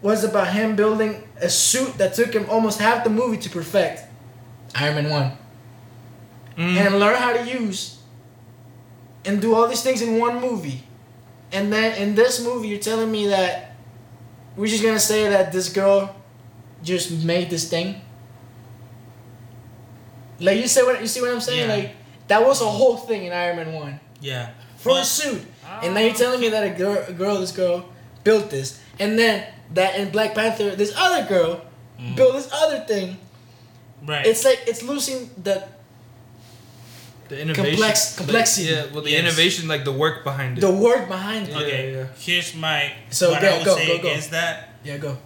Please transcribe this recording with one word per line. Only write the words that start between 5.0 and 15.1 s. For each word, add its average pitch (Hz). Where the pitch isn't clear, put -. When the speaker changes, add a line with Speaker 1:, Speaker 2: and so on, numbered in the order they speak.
Speaker 1:
one, 139
Speaker 2:
Mm. 175
Speaker 1:
and 196
learn 208
how 247
to 233
use 233
and 202
do 220
all 262
these 262
things 262
in 226
one 240
movie. 175
And 202
then 220
in 202
this 247
movie, 240
you're 208
telling 226
me 208
that 190
we're 202
just 214
gonna 220
say 214